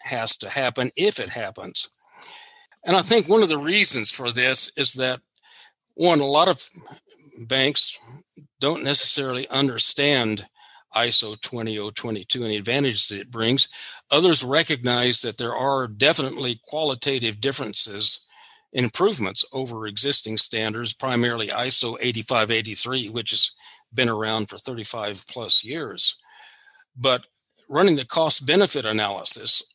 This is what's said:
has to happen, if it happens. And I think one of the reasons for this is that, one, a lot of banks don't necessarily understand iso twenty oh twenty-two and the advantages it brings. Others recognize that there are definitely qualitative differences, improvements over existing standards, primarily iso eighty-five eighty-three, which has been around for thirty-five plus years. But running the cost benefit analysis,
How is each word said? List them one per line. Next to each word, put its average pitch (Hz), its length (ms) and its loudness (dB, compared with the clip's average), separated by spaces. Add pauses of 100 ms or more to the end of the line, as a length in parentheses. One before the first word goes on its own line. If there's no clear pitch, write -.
has 113 320 2
to 101 140 -8
happen, 127 460 -2
if 196 240 0
it 98 100 -8
happens. 95 600 -4 (920)
And 175 120 2
I 185 80 6
think 196 260 2
one 220 140 6
of 180 60 4
the 156 80 0
reasons 151 540 4
for 120 200 -2
this 127 440 2
is 135 180 2
that, 127 280 -2 (720)
one, 165 260 4
a 143 60 2
lot 151 220 4
of 165 220 -2 (800)
banks 135 520 0 (600)
don't 151 240 -2
necessarily 135 640 0
understand 131 1000 0 (480)
iso 113 460 2
twenty 110 380 -6
oh 104 100 -8
twenty-two 110 540 -6
and 110 80 -4
the 107 60 -2
advantages 117 540 0
it 104 200 -8
brings. 117 360 2 (440)
Others 151 320 4
recognize 123 800 2
that 113 180 -6
there 120 160 -4
are 131 320 0
definitely 127 760 -2
qualitative 131 760 -4
differences, 107 840 0 (480)
improvements 123 800 0
over 120 320 -8
existing 110 520 2
standards, 110 580 0
primarily 120 540 -2
iso 120 520 -2
eighty-five 113 480 0
eighty-three, 113 600 -4
which 113 200 -8
has - 220 2 (420)
been 120 160 2
around 110 400 -2
for 95 80 -16
thirty-five 107 720 -8
plus - 340 0
years. 110 540 -4 (800)
But 123 300 0 (420)
running 170 260 4
the 135 80 -2
cost 151 420 0
benefit 156 380 2
analysis, 107 800 0 (120)